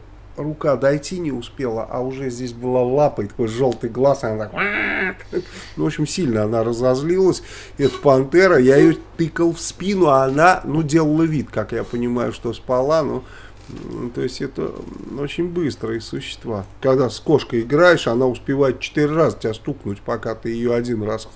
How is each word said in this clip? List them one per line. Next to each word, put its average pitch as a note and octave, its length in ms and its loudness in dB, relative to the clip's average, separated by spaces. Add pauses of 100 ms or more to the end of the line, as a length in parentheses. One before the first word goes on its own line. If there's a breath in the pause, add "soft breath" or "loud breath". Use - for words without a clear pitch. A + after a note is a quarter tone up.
(360)
рука D3 400 -2
дойти D3 420 0
не D#3+ 140 -4
успела, A#2 580 -6
а B2+ 120 -4
уже C3 280 -6
здесь A#2+ 220 -8
была B2+ 320 0
лапа C3+ 380 2
и G2+ 40 -4
такой A2+ 220 -2
жёлтый A#2+ 420 0
глаз, C3 320 2
она G#2+ 240 -4
так, F#3+ 960 -4 (340 loud breath)
ну, D#3 80 -2
в - 40 0
общем, D3+ 180 -2
сильно A#2 380 0
она A2+ 180 0
разозлилась, C3 800 2 (360 loud breath)
эта C#3 200 2
пантера, D3 600 6
я C3 180 8
её D#3+ 180 8 (220)
тыкал E3 360 0
в - 80 -10
спину, F#3 460 0
а C3+ 200 6
она, D3 380 4
ну, D3+ 200 -2
делала D#3 400 2
вид, D3+ 260 -2
как G#2+ 220 -4
я A#2 100 -2
понимаю, A#2+ 500 -2
что A#2 200 -6
спала, C3+ 500 0
ну, B2+ 220 -4 (440 loud breath)
м, - 460 -10
то C3+ 60 -6
есть C3 220 -6
это, C#3 200 -8 (480)
м, A#2+ 80 -10
очень D3 300 -6
быстрые C#3+ 520 -4
существа. A2 680 -8 (140)
Когда C3 300 2
с - 80 -10
кошкой B2 440 0
играешь, D#3 440 4
она B2 200 2
успевает C3+ 520 0
четыре D3 340 -2
раза D3+ 260 2
тебя A2 160 -4
стукнуть, G#2+ 480 -8
пока A2+ 340 -6
ты A#2 140 -8
её A#2+ 240 0
один A#2+ 280 -2
раз G#2+ 320 -4